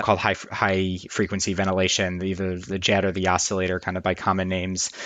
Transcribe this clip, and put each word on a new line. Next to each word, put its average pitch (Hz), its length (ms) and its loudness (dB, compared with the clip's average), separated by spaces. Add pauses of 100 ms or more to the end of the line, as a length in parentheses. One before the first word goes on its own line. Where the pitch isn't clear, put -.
called 101 180 4
high, 101 180 2 (140)
high 95 480 0 (120)
frequency 101 420 0
ventilation, 92 720 2
either 92 340 -2
the 95 200 -6
jet 98 260 2
or 95 80 2
the 92 160 0
oscillator, 92 520 2
kind 92 160 -4
of 92 60 -4
by 92 120 0
common 92 340 0
names. 92 440 -2 (140)